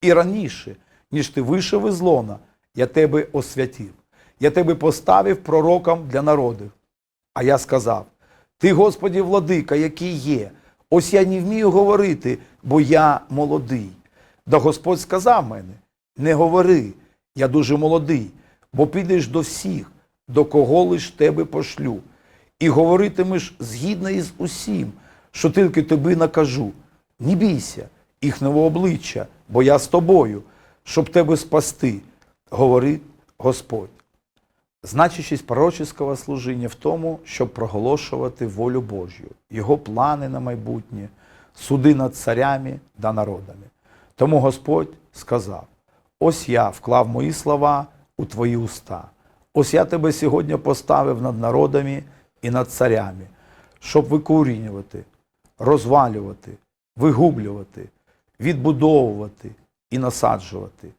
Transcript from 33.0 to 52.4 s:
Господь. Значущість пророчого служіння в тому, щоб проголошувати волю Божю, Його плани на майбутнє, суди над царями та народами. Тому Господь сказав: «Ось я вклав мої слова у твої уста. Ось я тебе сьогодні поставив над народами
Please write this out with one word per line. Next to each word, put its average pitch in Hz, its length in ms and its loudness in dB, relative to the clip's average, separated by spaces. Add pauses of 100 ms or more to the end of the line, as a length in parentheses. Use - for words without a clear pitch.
Господь. 117 520 -4 (960)
Значущість 143 640 -6
пророчого 143 680 -4
служіння 127 520 -8
в - 80 -12
тому, 160 480 -6
щоб - 300 -8
проголошувати 123 920 -6
волю 120 340 -4
Божю, 98 420 -12 (260)
Його 110 280 0
плани 139 520 -4
на 131 100 -8
майбутнє, 117 720 -10 (460)
суди 139 400 2
над 131 200 -4
царями 135 640 -4 (220)
та 110 120 -2
народами. 101 520 -8 (500)
Тому 147 240 4
Господь 131 540 -2 (200)
сказав: 98 540 -6 (520)
«Ось 165 300 0
я 117 200 2
вклав 120 380 0
мої 127 260 -4
слова 147 540 0 (300)
у - 80 -6
твої 120 320 -4
уста. 101 460 -10 (500)
Ось 147 200 2
я 175 120 4
тебе 160 260 -2
сьогодні 151 460 -2
поставив 139 640 0
над 123 180 -6
народами 139 640 0 (380)